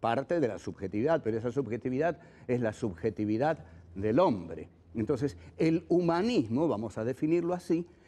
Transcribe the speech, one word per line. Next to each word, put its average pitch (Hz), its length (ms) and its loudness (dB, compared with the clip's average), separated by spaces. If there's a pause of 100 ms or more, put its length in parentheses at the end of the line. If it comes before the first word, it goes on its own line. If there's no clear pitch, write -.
Parte 127 400 0
de 131 80 4
la 95 100 -6
subjetividad, 104 640 0
pero 113 160 0
esa 117 140 -2
subjetividad 131 640 -2 (300)
es 123 120 2
la 113 120 0
subjetividad 110 920 -2 (300)
del 107 240 2
hombre. 85 500 0 (260)
Entonces, 127 420 -2 (200)
el 165 320 2
humanismo, 170 800 2
vamos 110 320 -2
a 110 60 -4
definirlo 165 500 0
así, 175 320 -2 (220)